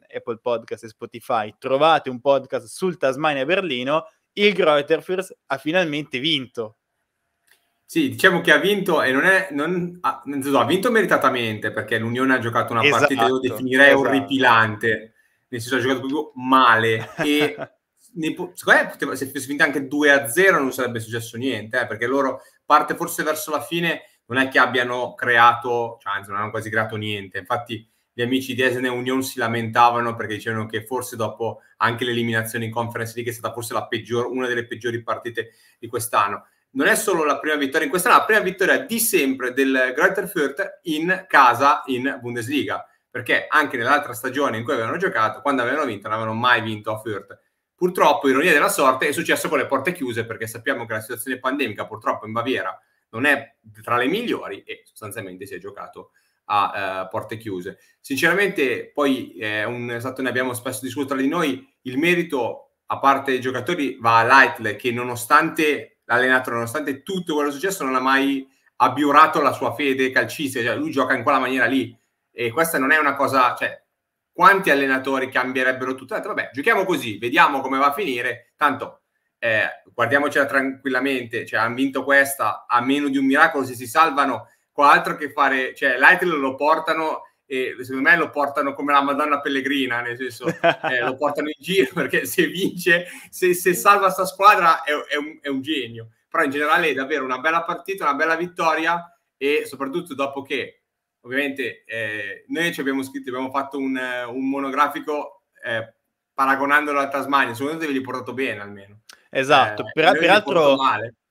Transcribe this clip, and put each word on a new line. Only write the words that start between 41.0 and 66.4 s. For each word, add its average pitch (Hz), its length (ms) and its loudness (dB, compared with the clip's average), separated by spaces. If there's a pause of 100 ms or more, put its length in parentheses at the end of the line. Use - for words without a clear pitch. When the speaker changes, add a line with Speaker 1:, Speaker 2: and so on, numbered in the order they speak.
Speaker 2:
casa 139 580 4
in 131 340 -2
Bundesliga, 120 640 -6 (240)
perché 123 400 -2
anche 143 280 0
nell'altra 127 360 0
stagione 127 460 -2
in 117 60 -6
cui 147 80 -4
avevano 120 240 -2
giocato, 117 440 -2
quando 135 220 0
avevano 139 220 -2
vinto, 110 240 -8
non 107 100 -4
avevano 110 200 -4
mai 120 240 2
vinto 110 280 -6
a 107 100 -6
Fürth. - 380 -10 (380)
Purtroppo, 175 520 4
ironia 143 240 4
della 156 160 4
sorte, 151 400 2
è 143 40 0
successo 156 360 0
con 151 100 0
le 123 80 0
porte 135 260 -2
chiuse, 117 340 -4
perché 110 220 -8
sappiamo 120 360 -4
che 110 100 -8
la 110 60 -4
situazione 123 380 -8
pandemica 127 480 -4
purtroppo 110 400 -6
in 110 60 -10
Baviera 113 440 -4 (340)
non 113 140 -6
è 139 320 0 (260)
tra 117 140 -2
le 123 100 2
migliori 147 560 -4
e - 220 -16
sostanzialmente 98 640 -14
si 95 80 -16
è 95 40 -12
giocato 90 520 -18 (360)
a, 95 580 -2
eh, - 40 -16
porte 110 280 -8
chiuse. 95 420 -10 (220)
Sinceramente, 165 920 0
poi, 135 440 -2
eh, 107 280 -4
un, 120 280 -6
esatto, 131 300 -6
ne 131 60 0
abbiamo 127 260 -2
spesso 123 300 -8
discusso 131 220 -6
tra 139 100 -4
di 135 120 0
noi, 151 440 -2 (100)
il 127 160 -6
merito, 165 720 0 (160)
a 107 120 -4
parte 139 340 2
i 127 80 0
giocatori, 123 600 -4
va 113 180 4
a 113 60 4
Leitl, 117 500 4
che 120 160 -4
nonostante 131 1160 0
l'allenatore, 127 520 2